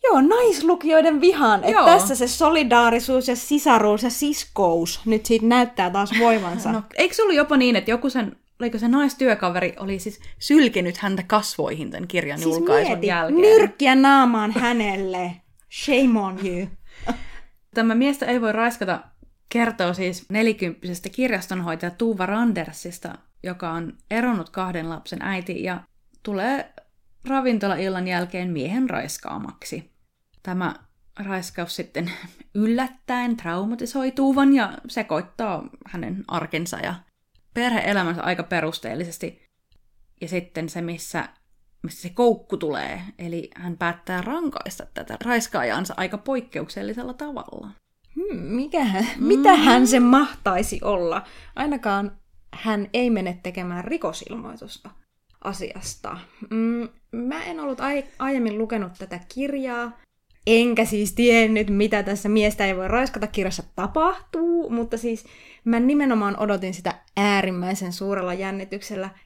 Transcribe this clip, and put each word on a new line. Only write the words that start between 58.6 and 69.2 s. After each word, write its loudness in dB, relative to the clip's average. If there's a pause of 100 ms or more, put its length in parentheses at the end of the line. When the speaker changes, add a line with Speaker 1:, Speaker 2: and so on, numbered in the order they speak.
Speaker 1:
tätä -12 (140)
kirjaa, -6 (480)
enkä 4
siis -2
tiennyt, 4
mitä 2
tässä -4
Miestä 2
ei 0
voi -6
raiskata -2
-kirjassa -4 (120)
tapahtuu, -2
mutta -4
siis -6 (400)
mä 2
nimenomaan 2
odotin -4
sitä -6 (220)
äärimmäisen -2
suurella -6
jännityksellä, -8 (160)